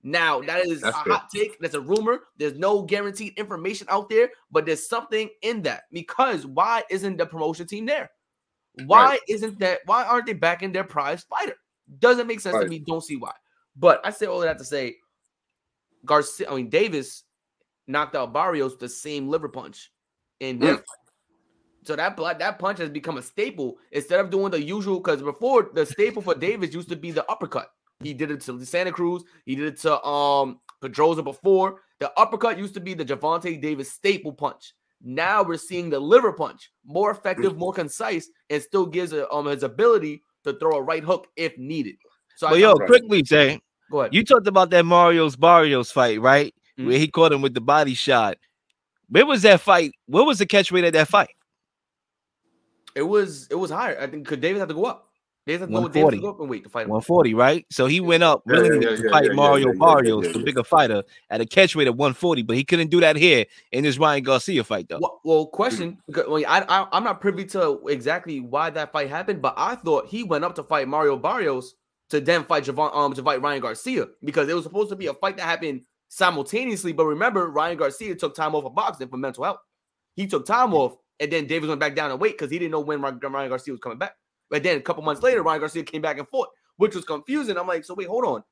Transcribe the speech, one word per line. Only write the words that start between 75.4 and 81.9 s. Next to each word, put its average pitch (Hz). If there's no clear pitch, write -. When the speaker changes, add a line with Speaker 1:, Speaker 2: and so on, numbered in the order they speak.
Speaker 1:
happened 160
simultaneously. 180
But 156
remember, 180
Ryan 156
Garcia 156
took 160
time 156
off 143
of 123
boxing 185
for 127
mental 131
health. 185
He 196
took 165
time 233
off, 135
and 147
then 156
Davis 151
went 147
back 147